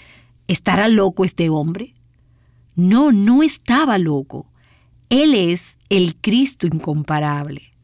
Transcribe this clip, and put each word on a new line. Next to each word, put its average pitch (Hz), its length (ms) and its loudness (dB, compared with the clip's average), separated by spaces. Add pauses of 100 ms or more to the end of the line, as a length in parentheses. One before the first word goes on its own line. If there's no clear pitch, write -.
(460)
"¿Estará 190 400 -2
loco 196 380 0
este 170 260 -2
hombre?". 165 440 -6 (840)
No, 220 340 4
no 233 320 4
estaba 277 560 0
loco. 151 480 -4 (640)
Él 285 260 2
es 175 420 -2 (120)
el 180 260 0
Cristo 233 540 -2
incomparable. 147 960 -6 (200)